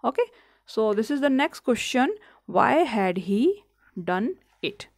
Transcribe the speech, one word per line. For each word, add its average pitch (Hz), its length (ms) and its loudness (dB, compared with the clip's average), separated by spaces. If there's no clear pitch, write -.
Okay, 453 280 -2
so 220 280 0
this 220 180 -2
is 285 80 -2
the 285 100 2
next 277 320 0
question. 262 540 0
Why 247 380 2
had 196 340 0
he 208 480 0
done 185 340 -4
it? - 260 -8